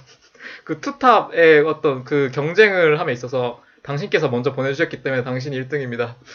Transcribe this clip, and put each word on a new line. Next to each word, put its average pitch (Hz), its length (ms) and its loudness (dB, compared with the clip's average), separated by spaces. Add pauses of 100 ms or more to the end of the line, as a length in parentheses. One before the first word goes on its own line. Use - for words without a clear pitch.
(220)
<laughs> - 420 -20
그 156 160 -8
투탑의 180 800 4
어떤 147 420 -2
그 143 280 0
경쟁을 170 680 2
함에 165 140 -4
있어서 123 500 -6 (180)
당신께서 151 480 -2
먼저 123 240 -2
보내주셨기 139 480 -4
때문에 131 220 -4
당신이 131 320 -8
일 131 140 -8
등입니다. 120 460 -6 (200)